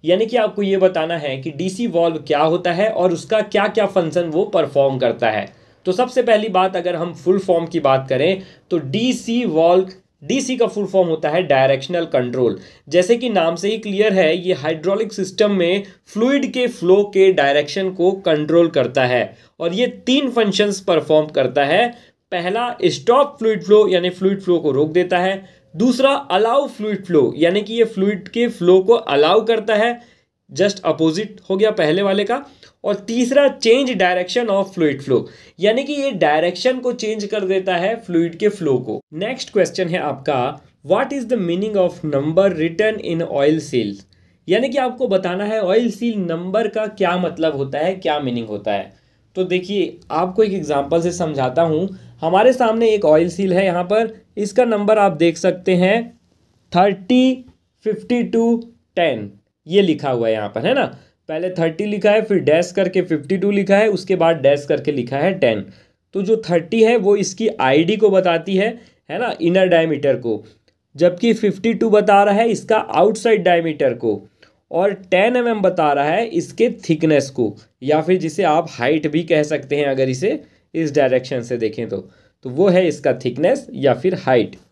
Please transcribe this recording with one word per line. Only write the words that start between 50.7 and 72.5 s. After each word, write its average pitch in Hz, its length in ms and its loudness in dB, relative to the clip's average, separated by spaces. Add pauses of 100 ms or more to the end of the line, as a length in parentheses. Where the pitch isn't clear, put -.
से 175 100 -2
समझाता 156 500 -2
हूँ। 165 360 0 (240)
हमारे 196 320 4
सामने 226 360 2
एक 202 160 0
ऑयल 156 240 4
सील 185 240 -2
है 190 120 2
यहाँ 175 180 -2
पर, 220 420 -2 (120)
इसका 208 280 0
नंबर 214 320 2
आप 202 140 4
देख 165 260 2
सकते 185 380 0
हैं 202 440 0 (520)
थर्टी 233 760 2 (380)
फिफ्टी 233 400 -2
टू 233 460 0 (260)
टेन, 117 360 -2 (360)
ये 190 140 2
लिखा 147 280 0
हुआ 117 180 -2
है 110 60 2
यहाँ 104 160 -4
पर, 113 160 -6
है 226 80 2
ना। 262 240 -2 (300)
पहले 165 220 -6
थर्टी 165 360 -4
लिखा 208 260 0
है, 214 100 2
फिर 208 180 0
डैश 156 320 2
करके 185 300 0
फिफ्टी 160 360 -4
टू 202 140 0
लिखा 196 260 2
है, 220 100 4
उसके 190 280 -2
बाद 165 220 2
डैश 143 320 2
करके 135 220 0
लिखा 123 260 -4
है 175 160 0
टेन। 113 320 0 (480)
तो 196 80 -4
जो 220 280 0
थर्टी 175 340 2
है 233 140 4
वो 202 180 4
इसकी 214 340 -2 (100)
आईडी 156 380 2
को 208 120 4
बताती 180 460 2
है, 220 240 -2 (320)
है 175 80 -6
ना, 233 220 -4
इनर 185 240 2
डायमीटर 156 500 2
को, 117 280 -6 (520)
जबकि 175 380 2
फिफ्टी 220 400 -2
टू 226 160 0
बता 202 340 4
रहा 202 120 2
है 233 140 2
इसका 220 280 -2